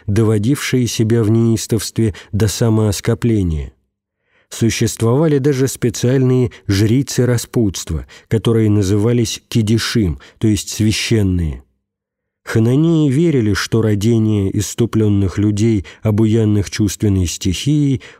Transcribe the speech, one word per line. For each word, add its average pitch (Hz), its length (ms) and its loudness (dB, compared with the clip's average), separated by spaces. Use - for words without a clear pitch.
доводившие 113 800 0
себя 117 360 0
в 101 60 0
неистовстве 113 840 0
до 107 160 0
самооскопления. 107 1300 0
Существовали 120 880 0
даже 135 300 0
специальные 127 840 0
жрицы 110 580 0
распутства, 101 800 -4
которые 113 420 2
назывались 104 800 0
кидишим, 107 720 0
то 110 80 0
есть 104 220 0
священные. 95 920 -2
Хананеи 147 640 2
верили, 135 440 2
что 113 280 -2
родения 107 760 2
исступленных 101 840 0
людей, 104 440 2
обуянных 107 640 2
чувственной 98 560 0
стихией, 135 760 -2